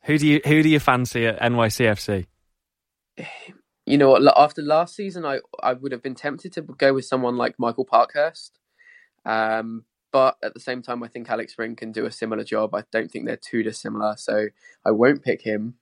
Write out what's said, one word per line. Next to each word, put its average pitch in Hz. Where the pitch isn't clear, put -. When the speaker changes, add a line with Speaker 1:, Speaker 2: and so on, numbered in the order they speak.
Speaker 1:
Who 151
do 147
you, 147
who 151
do 156
you 151
fancy 120
at 110
N 120
Y 113
C 117
F 104
C? 95
Speaker 2:
You 143
know 139
what? 127
L-, 139
after 151
last 156
season, 185
I, 139
I 127
would 131
have 117
been 131
tempted 147
to 165
go 139
with 131
someone 123
like 120
Michael 120
Parkhurst. -
Um, 110
but 131
at 107
the 120
same 127
time, 120
I 120
think 120
Alex 113
Ring 113
can 110
do 113
a 117
similar 113
job. 107
I 107
don't 110
think -
they're 117
too 113
dissimilar, 107
so 107
I 101
won't 127
pick -
him. 107